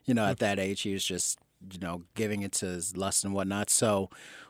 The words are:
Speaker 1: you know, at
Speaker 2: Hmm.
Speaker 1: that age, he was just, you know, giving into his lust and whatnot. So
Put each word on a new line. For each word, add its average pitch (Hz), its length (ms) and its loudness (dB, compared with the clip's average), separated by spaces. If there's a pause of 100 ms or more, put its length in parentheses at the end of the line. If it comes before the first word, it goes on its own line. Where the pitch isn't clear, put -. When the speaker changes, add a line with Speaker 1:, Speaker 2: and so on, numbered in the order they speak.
Speaker 1:
you 127 100 2
know, 113 120 4
at 95 120 2
Speaker 2:
Hmm. 120 60 2
Speaker 1:
that 101 160 2
age, 98 220 0
he 101 100 -2
was 95 120 -2
just, - 340 -2 (340)
you 90 80 -14
know, 87 240 -6 (100)
giving 107 280 0
into 98 240 -2
his 90 300 -4
lust 98 280 2
and 98 100 -2
whatnot. 98 340 0
So 101 420 4 (400)